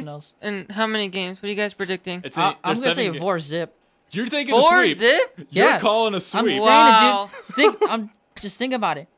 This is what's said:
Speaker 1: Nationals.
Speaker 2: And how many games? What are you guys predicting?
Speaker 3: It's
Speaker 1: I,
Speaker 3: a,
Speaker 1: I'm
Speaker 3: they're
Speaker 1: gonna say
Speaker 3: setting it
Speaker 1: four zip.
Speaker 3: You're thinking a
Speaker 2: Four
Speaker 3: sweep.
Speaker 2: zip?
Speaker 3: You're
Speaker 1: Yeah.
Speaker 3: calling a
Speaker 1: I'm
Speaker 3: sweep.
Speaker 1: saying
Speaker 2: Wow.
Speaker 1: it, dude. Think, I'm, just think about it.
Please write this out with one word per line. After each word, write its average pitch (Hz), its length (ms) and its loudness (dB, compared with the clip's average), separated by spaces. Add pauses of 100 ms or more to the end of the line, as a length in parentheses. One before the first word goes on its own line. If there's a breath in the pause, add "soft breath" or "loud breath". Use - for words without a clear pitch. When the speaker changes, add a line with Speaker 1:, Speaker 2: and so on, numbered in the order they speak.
Speaker 1:
Nationals. 147 360 -18
Speaker 2:
And 202 280 -8
how 214 160 -4
many 220 220 -4
games? 185 340 -10
What 202 60 -10
are - 20 -6
you 208 60 -8
guys 208 180 -4
predicting? 180 520 -8
Speaker 3:
It's 139 120 -8
Speaker 1:
I, 170 60 0
Speaker 3:
a, 190 40 2
Speaker 1:
I'm 190 60 -2
Speaker 3:
they're - 80 -20 (120)
Speaker 1:
gonna - 40 -2
say 262 160 -2
Speaker 3:
setting 208 220 -2
it 147 40 -10
Speaker 1:
four 180 200 -2
zip. 160 340 -8 (380)
Speaker 3:
You're 208 140 -6
thinking 277 280 -4
a 233 60 6
Speaker 2:
Four 339 240 6
Speaker 3:
sweep. 311 140 0
Speaker 2:
zip? 285 360 2 (160)
Speaker 3:
You're 190 200 2
Speaker 1:
Yeah. 233 100 0
Speaker 3:
calling 214 340 0
a 190 40 -6
Speaker 1:
I'm - 40 -6
Speaker 3:
sweep. 226 240 -2 (120)
Speaker 1:
saying 202 40 -2
Speaker 2:
Wow. 220 720 6
Speaker 1:
it, - 240 -18
dude. - 0 - (240)
Think, 392 100 0
I'm, 226 220 -6 (280)
just 202 180 -12
think 254 160 -6
about 190 240 -4
it. 139 100 -16 (100)